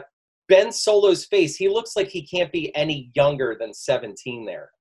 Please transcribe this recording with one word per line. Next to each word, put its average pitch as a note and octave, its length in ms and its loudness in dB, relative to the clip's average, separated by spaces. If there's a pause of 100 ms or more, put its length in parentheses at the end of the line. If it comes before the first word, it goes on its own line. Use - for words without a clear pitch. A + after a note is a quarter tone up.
(500)
Ben G#3 240 6
Solo's G3+ 520 2
face, F3 300 0
he F#3+ 140 0
looks A3+ 260 -4
like G3+ 140 -2
he E3 180 -10
can't F3 240 -2
be D3 240 -6
any D3+ 400 -4
younger C#3 420 0
than A2+ 160 -10
seventeen A#2+ 720 -6
there, E2+ 360 -12